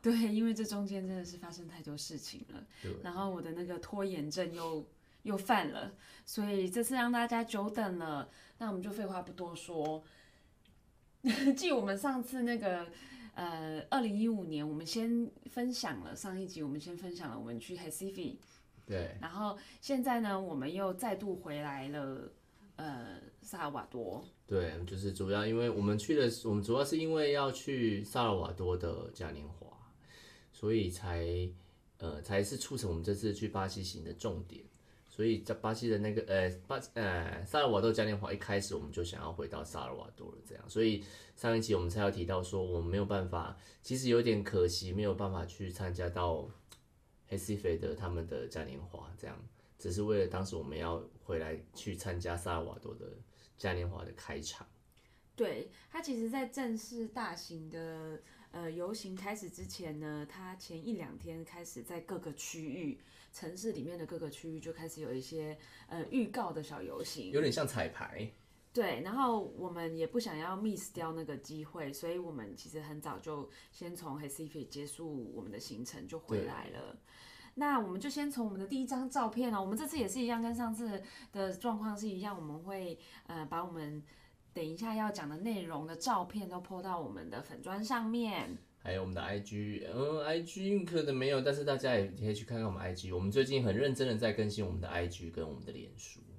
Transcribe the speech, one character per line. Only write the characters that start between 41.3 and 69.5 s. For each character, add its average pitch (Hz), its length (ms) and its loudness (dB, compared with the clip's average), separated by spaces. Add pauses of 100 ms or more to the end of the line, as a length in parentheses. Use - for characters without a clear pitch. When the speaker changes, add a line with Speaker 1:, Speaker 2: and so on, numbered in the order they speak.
Speaker 2:
上 117 200 4
一 113 40 6
集 110 140 4
我 90 60 6
们 87 80 2
才 92 140 2
有 98 80 8
提 98 140 0
到 92 180 2
说 92 200 0
我 90 180 2
们 85 100 2
没 95 60 4
有 101 80 6
办 98 240 2
法， 87 280 -2 (260)
其 131 140 -2
实 131 120 2
有 120 120 10
点 110 240 6
可 90 240 6
惜， 92 240 0
没 101 100 2
有 98 120 4
办 98 180 0
法 87 140 0
去 92 240 -6
参 92 220 -2
加 87 160 0
到 85 380 2 (840)
Recife 95 480 2
的 78 160 0
他 92 140 -2
们 85 180 0
的 60 220 -4
嘉 78 160 -4
年 69 160 -8
华， 80 380 -10
这 - 80 -8
样。 65 100 -8 (420)
只 101 140 -2
是 101 100 2
为 104 180 6
了 90 80 8
当 92 180 2
时 - 80 -4
我 82 80 -2
们 73 160 -4
要 82 240 0 (220)
回 85 140 0
来 80 200 -2 (160)
去 95 220 -4
参 87 240 -2
加 87 160 0
萨 87 180 0
尔 82 80 2
瓦 - 160 -6
多 - 160 -8
的 - 120 -12 (520)
嘉 95 140 0
年 87 160 0
华 95 160 -4
的 - 80 -8
开 - 280 -6
场。 - 240 -8 (680)
Speaker 1:
对， 170 340 0 (220)
它 320 100 -4
其 294 160 -2
实 226 140 0
在 262 160 0
正 240 320 -2
式 226 300 -6
大 220 260 -4
型 165 340 -10
的， 160 520 -8 (320)
呃， 170 180 -4
游 175 240 -2
行 190 220 -8
开 196 180 -4
始 202 160 -8
之 - 160 -10
前 156 320 -6
呢， 151 320 -4
它 185 240 -10
前 165 320 -10
一 233 60 -2
两 151 260 -6
天 165 260 -8
开 170 200 -12
始 127 180 -10
在 170 200 -6
各 185 180 -6
个 156 140 -6
区 165 280 -8
域， 151 380 -4 (320)
城 175 240 -8
市 208 160 -2
里 156 100 -2
面 170 160 -6
的 160 80 -6
各 165 140 -6
个 156 100 -4
区 165 180 -10
域 160 120 -6
就 160 120 -8
开 165 160 -8
始 160 120 -10
有 135 120 -4
一 131 80 -2
些， 151 380 -6 (300)
呃， 165 240 -4
预 240 160 4
告 196 240 -2
的 151 100 -4
小 147 180 -8
游 - 220 -6
行。 98 300 -6
Speaker 2:
有 143 80 6
点 175 120 6
像 151 140 2
彩 85 220 2
排。 - 420 -6 (420)
Speaker 1:
对， 175 280 2
然 190 160 -2
后 240 240 4 (180)